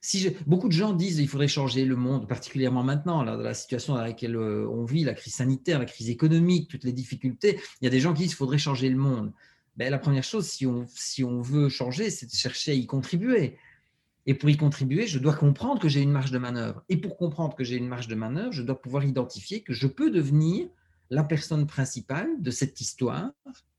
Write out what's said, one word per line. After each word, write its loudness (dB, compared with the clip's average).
Si -2
je, 0
beaucoup 4
de 4
gens 2
disent, « 0
Il 4
faudrait 0
changer 0
le 2
monde, 0
particulièrement -2
maintenant, 0
là, -2
dans -6
la -4
situation -4
dans 0
laquelle, -4
euh, -2
on -4
vit, 0
la 0
crise -10
sanitaire, 0
la 0
crise -8
économique, 4
toutes -12
les -2
difficultés. » 0
Il -2
y 4
a 4
des 6
gens 4
qui 2
disent, « 2
Il -6
faudrait 0
changer 2
le 2
monde. » 0
Ben, -2
la 0
première 2
chose, -2
si -4
on, 0
si -6
on -2
veut 4
changer, -2
c'est -8
de -16
chercher -2
à 2
y 0
contribuer. 0
Et 2
pour 4
y 6
contribuer, 2
je -2
dois 2
comprendre 4
que 2
j'ai 4
une 4
marge 0
de 0
manœuvre. -4
Et 2
pour -6
comprendre -2
que -4
j'ai -4
une -4
marge -8
de -6
manœuvre, -4
je -6
dois -4
pouvoir -2
identifier -4
que -8
je 0
peux 2
devenir 2
la 2
personne 0
principale -4
de -2
cette -4
histoire -4